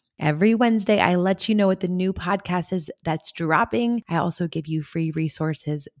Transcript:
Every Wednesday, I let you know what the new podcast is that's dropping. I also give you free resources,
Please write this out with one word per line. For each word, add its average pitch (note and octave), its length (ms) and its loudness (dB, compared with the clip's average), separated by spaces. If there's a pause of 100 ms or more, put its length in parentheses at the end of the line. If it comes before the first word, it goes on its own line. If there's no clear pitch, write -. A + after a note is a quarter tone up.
(180)
Every E3+ 360 2
Wednesday, A3 460 2
I F3 140 4
let F#3 340 0
you A3 60 2
know G3+ 120 4
what F#3+ 140 2
the - 80 -2
new F#3 240 0
podcast F3+ 600 -4
is E3 160 -4 (140)
that's D#3+ 280 -4
dropping. A3+ 720 0
I E3+ 120 0
also F3 300 -2
give D#3+ 180 -6
you D#3 160 -2
free D#3+ 300 -4
resources, D#3 760 -4 (120)